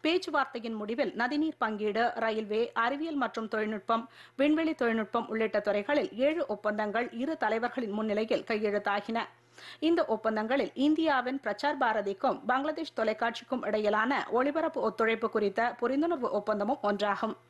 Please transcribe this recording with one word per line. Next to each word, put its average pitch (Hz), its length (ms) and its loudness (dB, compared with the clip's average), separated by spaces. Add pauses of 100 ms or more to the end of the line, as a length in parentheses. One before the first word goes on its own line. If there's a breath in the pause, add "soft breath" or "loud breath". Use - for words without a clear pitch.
பேச்சுவார்த்தையின் 285 720 0
முடிவில் 220 400 -2
நதிநீர் 294 440 0
பங்கீடு, 214 420 0 (180)
ரயில்வே, 220 380 0 (240)
அறிவியல் 285 380 -2
மற்றும் 220 300 -4
தொழில்நுட்பம், 220 520 -2 (340 loud breath)
விண்வெளி 311 420 4
தொழில்நுட்பம் 226 520 0
உள்ளிட்ட 220 340 0
துறைகளில் 208 420 2 (180)
ஏழு 320 140 2 (140)
ஒப்பந்தங்கள் 214 540 -2 (140)
இரு 311 200 -2
தலைவர்களின் 226 560 -2
முன்னிலையில் 220 500 0
கையெழுத்தாகின. 208 720 0 (680 loud breath)
இந்த 339 140 4 (120)
ஒப்பந்தங்களில் 220 560 0 (140)
இந்தியாவின் 285 600 2
பிரசார் 269 360 -2
பாரதிக்கும் 220 560 0 (120)
பங்களாதேஷ் 294 500 0
தொலைக்காட்சிக்கும் 226 680 -2
இடையிலான 214 500 2 (180)
ஒளிபரப்பு 294 500 0
ஒத்துழைப்பு 220 460 0
குறித்த 214 320 2 (140)
புரிந்துணர்வு 277 500 0 (100)
ஒப்பந்தமும் 214 500 0
ஒன்றாகும். 208 460 0 (140)